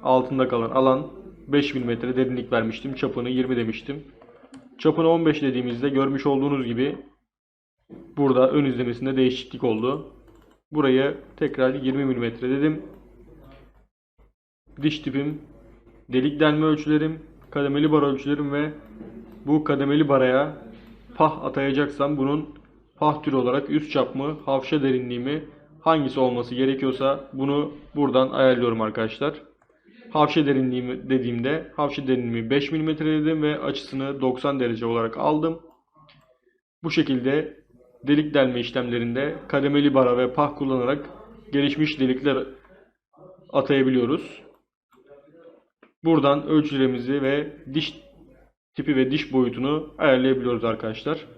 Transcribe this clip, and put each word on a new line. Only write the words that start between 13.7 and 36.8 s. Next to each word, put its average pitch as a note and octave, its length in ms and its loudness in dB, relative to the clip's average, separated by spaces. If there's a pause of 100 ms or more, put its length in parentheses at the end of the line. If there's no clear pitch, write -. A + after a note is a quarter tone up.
Diş D3+ 160 0
tipim, C#3+ 420 -4 (680)
delik C#3+ 320 0
delme D3+ 260 4
ölçülerim, D3+ 560 0 (280)
kademeli C#3+ 420 0
bara C#3+ 140 4
ölçülerim C#3+ 460 -2
ve D3+ 200 -2 (720)
bu D3+ 180 2
kademeli C#3+ 440 2
baraya C3+ 480 4 (600)
pah D#3 280 2
atayacaksam C#3+ 720 0
bunun C#3 480 -2 (320)
pah D3 260 0
türü C3+ 140 0
olarak C3 340 0
üst D3+ 220 -2
çap C3 220 0
mı, C#3+ 300 -6
havşa C3+ 380 0
derinliği B2 380 -2
mi, D3 240 -6 (360)
hangisi C#3+ 400 0
olması B2 340 0
gerekiyorsa C3+ 800 0
bunu C#3+ 400 -2 (240)
buradan C3 340 4
ayarlıyorum A#2+ 500 4
arkadaşlar. A2+ 540 -2 (760)
Havşa D3+ 360 2
derinliği C3 360 0
mi B2+ 280 -8
dediğimde B2+ 680 -2
havşa C#3+ 300 -4
derinliği A#2 440 -2
beş C#3+ 220 0
milimetre D#3 500 0
dedim D#3 200 0
ve D3+ 160 0
açısını C3+ 600 -6
doksan C3 400 0
derece A#2 260 -2
olarak A#2 320 -2
aldım. D#3 440 0 (1200)